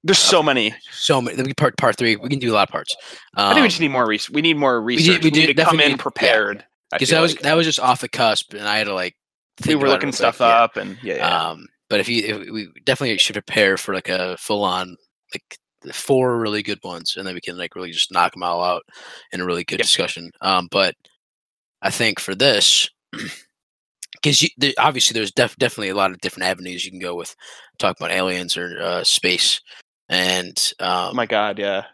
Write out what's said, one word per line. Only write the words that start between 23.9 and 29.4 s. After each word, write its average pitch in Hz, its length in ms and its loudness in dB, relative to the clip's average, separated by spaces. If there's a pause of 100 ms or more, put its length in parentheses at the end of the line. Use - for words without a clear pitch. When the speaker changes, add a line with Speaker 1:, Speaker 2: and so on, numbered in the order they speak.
Speaker 2:
'cause 143 180 4
you, 160 160 2
there, 135 200 0
obviously 127 360 2
there's 107 180 -2
def-, - 260 0
definitely 113 320 -2
a 95 60 -4
lot 95 160 2
of 90 80 -14
different 92 260 -6
avenues 90 400 -4
you 92 60 -14
can 92 80 -16
go 87 160 -6
with 85 200 -12 (440)
talking 92 260 -2
about 87 100 -2
aliens 92 420 -2
or, 87 240 -10
uh, 87 220 -2
space, - 580 0 (480)